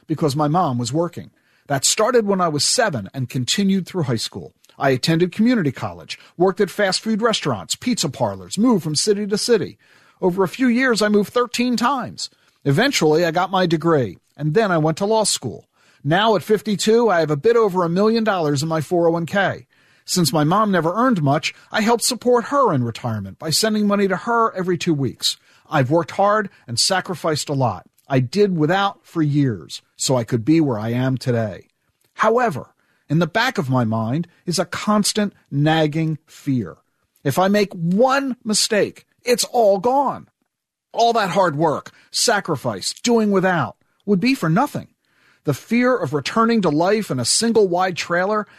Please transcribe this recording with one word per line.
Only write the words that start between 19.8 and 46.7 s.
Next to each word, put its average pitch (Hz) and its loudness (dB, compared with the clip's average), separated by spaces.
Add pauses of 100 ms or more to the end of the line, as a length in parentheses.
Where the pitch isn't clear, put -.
Since 175 0
my 151 2
mom 202 2
never 180 0
earned 226 2
much, 143 0 (180)
I 220 -2
helped 226 2
support 240 0
her 269 2
in 127 0
retirement 110 -6
by 160 -6
sending 214 0
money 202 2
to 185 -2
her 233 0
every 180 -2
two 170 -2
weeks. - -4 (320)
I've 139 2
worked 170 2
hard 202 2 (160)
and 120 -6
sacrificed 180 -2
a 151 -4
lot. 120 -2 (200)
I 135 2
did 185 2
without 190 0
for - -4
years 139 0 (140)
so - -2
I 120 0
could 113 -2
be 156 4
where 135 0
I 113 -4
am 127 0
today. 113 -4 (480)
However, 220 0 (340)
in 156 2
the 175 2
back 247 0
of 139 -4
my 127 2
mind 113 -2 (180)
is 175 -2
a 175 -2
constant 208 -2 (180)
nagging 156 0
fear. 113 -6 (460)
If 139 -2
I 185 4
make 202 0
one 247 0
mistake, 202 -2 (180)
it's 247 0
all 202 2
gone. 247 -2 (680)
All 233 2
that 202 0
hard 170 2
work, 151 0 (200)
sacrifice, 147 -2
doing 226 2
without 180 0 (300)
would 196 2
be 247 2
for 175 -2
nothing. 180 -2 (560)
The 147 -2
fear 247 0
of 160 -4
returning 226 0
to 180 0
life 185 0